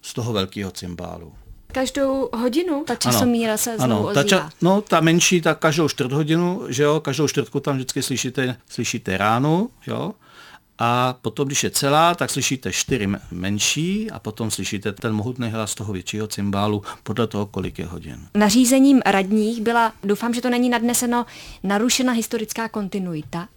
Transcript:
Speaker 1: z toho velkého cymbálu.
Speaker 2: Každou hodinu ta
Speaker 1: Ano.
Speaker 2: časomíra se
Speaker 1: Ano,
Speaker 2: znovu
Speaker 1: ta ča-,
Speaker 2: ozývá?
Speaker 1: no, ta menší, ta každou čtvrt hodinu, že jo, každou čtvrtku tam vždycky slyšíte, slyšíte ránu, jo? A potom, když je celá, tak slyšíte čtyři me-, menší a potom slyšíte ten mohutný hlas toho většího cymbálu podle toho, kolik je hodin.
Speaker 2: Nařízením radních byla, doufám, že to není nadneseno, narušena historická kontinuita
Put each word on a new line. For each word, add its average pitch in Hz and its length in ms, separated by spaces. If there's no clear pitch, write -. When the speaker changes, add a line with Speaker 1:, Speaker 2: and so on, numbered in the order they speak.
Speaker 1:
z - 120
toho 117 200
velkého 98 380
cymbálu. 85 640
Speaker 2:
Každou 269 600
hodinu 277 540
ta 240 60
Speaker 1:
Ano. 233 60
Speaker 2:
časomíra 233 580
se 233 140
Speaker 1:
Ano, 165 240
Speaker 2:
znovu 104 180
Speaker 1:
ta 143 100
ča-, - 20
Speaker 2:
ozývá? 156 120
Speaker 1:
no, 190 200
ta 175 200
menší, 170 400
ta 160 140
každou 156 340
čtvrt 131 220
hodinu, 170 580
že 139 140
jo, 151 160
každou 143 280
čtvrtku 135 320
tam 139 160
vždycky 131 280
slyšíte, 127 520
slyšíte 110 480
ránu, 139 520
jo? 131 260
A 123 420
potom, 139 260
když 139 160
je 101 80
celá, 156 440
tak 131 140
slyšíte 127 420
čtyři 107 360
me-, 98 140
menší 147 800
a - 80
potom 110 320
slyšíte 98 400
ten 110 220
mohutný 120 360
hlas 110 260
toho 107 180
většího 107 340
cymbálu 101 560
podle 110 240
toho, 104 180
kolik - 340
je 82 60
hodin. 85 500
Speaker 2:
Nařízením 254 680
radních 208 560
byla, 226 320
doufám, 208 300
že 240 80
to 254 80
není 247 200
nadneseno, 240 560
narušena 233 500
historická 226 560
kontinuita 180 880